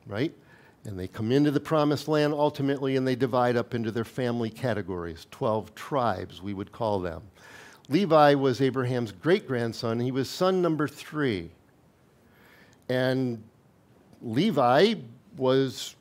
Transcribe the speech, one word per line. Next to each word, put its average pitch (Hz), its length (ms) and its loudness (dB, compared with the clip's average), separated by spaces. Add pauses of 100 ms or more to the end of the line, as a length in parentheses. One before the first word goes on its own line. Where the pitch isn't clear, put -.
right? 113 260 -4 (520)
And 101 140 -10
they 92 100 -8
come 113 240 -4
into 147 180 4
the 143 80 0
promised 147 480 0
land 151 280 2
ultimately, 139 640 -2
and 131 100 0
they 131 100 0
divide 123 400 2
up 120 180 -2
into 113 160 -4
their 113 140 -4
family 120 460 -4
categories, 92 800 -6
twelve 110 440 -4
tribes, 92 680 -2
we 98 140 -8
would 101 160 -8
call 104 300 -2
them. 85 220 -6 (680)
Levi 151 440 6
was 135 260 2
Abraham's 123 520 0
great-grandson. 120 840 -2
He 123 120 0
was 127 180 -2
son 185 320 0
number 156 260 0
three. 117 640 -4 (1400)
And 127 520 0 (800)
Levi 143 760 4 (440)
was 131 640 0